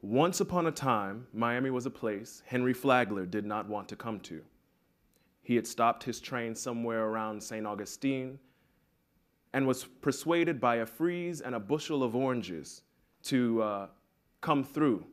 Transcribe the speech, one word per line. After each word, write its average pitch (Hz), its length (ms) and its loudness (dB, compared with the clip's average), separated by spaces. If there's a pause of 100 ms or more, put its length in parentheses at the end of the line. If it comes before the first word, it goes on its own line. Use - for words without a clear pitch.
Once 139 380 4
upon 180 300 2
a - 20 2
time, 113 640 0
Miami 120 380 0
was 127 160 -2
a 135 40 -2
place 107 560 -6
Henry 123 260 2
Flagler 117 540 4
did 104 180 -2
not 104 240 -4
want 104 200 -6
to 104 80 -12
come 110 240 -6
to. 80 220 -12 (1000)
He 120 140 2
had 110 100 2
stopped - 380 2
his 117 160 -6
train 117 340 -4
somewhere 117 520 -2
around 110 360 -4
Saint 110 240 -6
Augustine 131 720 -4 (1160)
and 135 120 4
was 127 160 2 (200)
persuaded 165 580 2
by 120 160 4
a 113 100 0
freeze 175 540 -2
and 123 160 -4
a 113 40 -2
bushel 139 440 0
of 117 100 0
oranges 110 680 -2 (420)
to, 120 360 4
uh, 101 280 -2 (520)
come 143 220 2
through 127 500 2